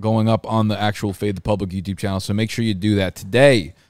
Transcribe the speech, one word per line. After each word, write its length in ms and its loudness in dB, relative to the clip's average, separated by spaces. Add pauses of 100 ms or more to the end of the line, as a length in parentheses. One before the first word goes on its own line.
going 280 2
up 220 0
on 180 2
the 120 0
actual 320 -2
Fade 240 -4
the 60 -12
Public 280 -2
YouTube 280 -6
channel, 220 -2
so 140 -4
make 160 0
sure 140 -4
you 100 0
do 220 0
that. 180 0
Today, 600 4 (160)